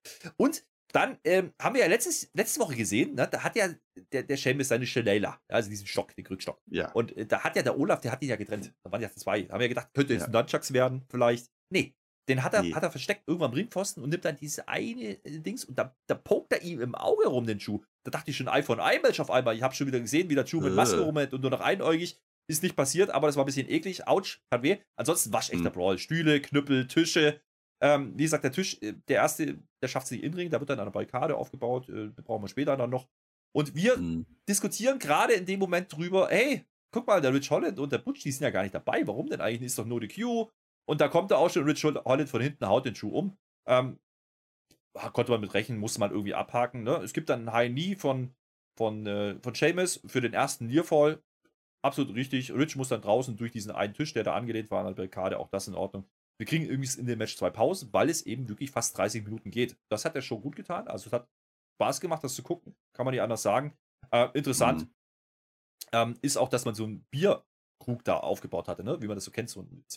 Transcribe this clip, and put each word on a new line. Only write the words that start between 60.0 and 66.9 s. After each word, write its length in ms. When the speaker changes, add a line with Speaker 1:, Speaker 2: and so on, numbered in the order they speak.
Speaker 1:
hat 120
der 60
Show 180
gut 160
getan. 320
Also 200
es 60
hat 160
Spaß 220
gemacht, 220
das 120
zu 80
gucken. 320
Kann 120
man 80
nicht 80
anders 200
sagen. 320
Äh, 220
interessant, 500
Speaker 3:
Mhm. 60
Speaker 1:
ähm, 280
ist 160
auch, 120
dass 160
man 100
so 100
einen 260